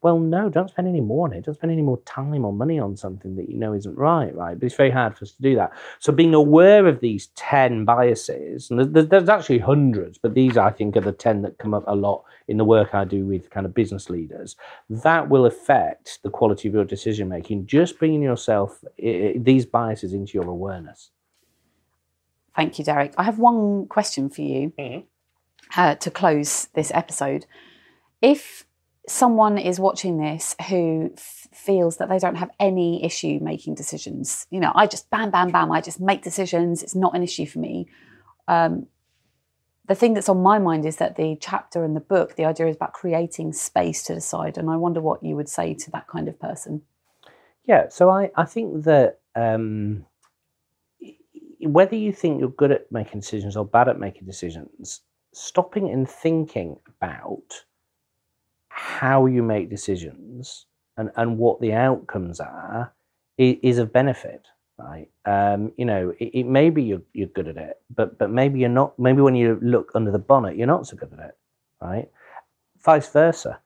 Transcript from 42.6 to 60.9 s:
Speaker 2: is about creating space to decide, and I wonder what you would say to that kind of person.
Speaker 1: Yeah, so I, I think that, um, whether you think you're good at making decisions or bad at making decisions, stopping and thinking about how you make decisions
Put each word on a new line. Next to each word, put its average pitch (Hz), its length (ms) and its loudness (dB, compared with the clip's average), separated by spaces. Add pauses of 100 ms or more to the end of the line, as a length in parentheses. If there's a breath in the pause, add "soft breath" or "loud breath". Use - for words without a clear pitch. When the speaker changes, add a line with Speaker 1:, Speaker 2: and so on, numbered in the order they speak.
Speaker 2:
is 156 80 -2
about - 160 -8
creating 165 600 -4
space - 500 -4
to 175 100 -8
decide, 165 440 -8
and 160 120 -4
I 160 60 -2
wonder 170 240 -2
what 156 240 -4
you 156 140 -6
would 147 100 -6
say 165 260 -6
to - 180 -16
that - 160 -12
kind 160 200 -8
of 165 100 -12
person. - 440 -12 (840 soft breath)
Speaker 1:
Yeah, 202 240 4
so 180 220 4
I, 190 260 2
I 160 80 2
think 165 400 -6
that, 147 360 4 (160)
um, 107 720 -4 (1600)
whether 175 340 4
you 214 160 -4
think 151 300 -4
you're 131 80 -2
good 139 240 0
at - 180 -6
making 107 300 -8
decisions 101 340 -8
or 107 80 -4
bad 113 240 2
at 123 140 -2
making 95 240 -12
decisions, 82 760 -16 (320)
stopping - 580 -4
and 131 200 -4
thinking 156 640 -6 (100)
about - 800 -14 (1160)
how 135 460 0
you 127 160 2
make 107 300 -2
decisions 101 960 -12 (300)